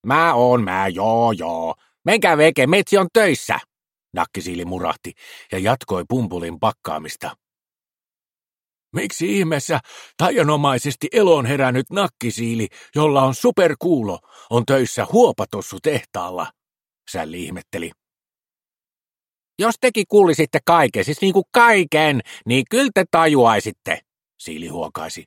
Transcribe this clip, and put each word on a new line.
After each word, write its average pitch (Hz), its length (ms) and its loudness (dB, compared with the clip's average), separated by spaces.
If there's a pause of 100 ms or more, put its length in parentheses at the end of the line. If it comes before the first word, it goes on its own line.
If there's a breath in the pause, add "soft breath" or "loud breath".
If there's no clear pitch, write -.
"Mä 156 280 2
oon, 123 300 2
mä, 95 240 -2
joo, 113 440 0
joo. 82 420 -6 (300)
Menkää 185 320 2
veke, 147 300 4
metsi 196 320 2
on 185 140 0
töissä", 160 460 0 (540)
Nakkisiili 87 520 -8
murahti 87 480 -8 (400 loud breath)
ja 95 60 -6
jatkoi 101 500 -4
pumpulin 85 520 -6
pakkaamista. 78 760 -8 (1600)
"Miksi 196 460 -4
ihmeessä 160 420 -2 (360 loud breath)
taianomaisesti 147 960 0
eloon 175 340 4
herännyt 127 440 -2
Nakkisiili, 117 760 -4 (260 loud breath)
jolla 147 280 2
on 131 120 2
superkuulo, 156 840 0 (320 loud breath)
on 120 160 0
töissä 127 460 0
huopatossu 120 680 0
tehtaalla?" 92 720 -6 (580)
Sälli 82 340 -10
ihmetteli. 85 460 -12 (1700)
"Jos 220 220 0
tekin - 280 0
kuulisitte 160 580 4
kaiken, 143 380 2
siis 147 160 -6
niinku 190 220 2 (100)
kaiken, 156 680 4 (260 loud breath)
niin 123 240 0
kyllä 254 240 2
te 190 160 2
tajuaisitte", 117 880 2 (380)
Siili 82 300 -12
huokaisi. 80 580 -12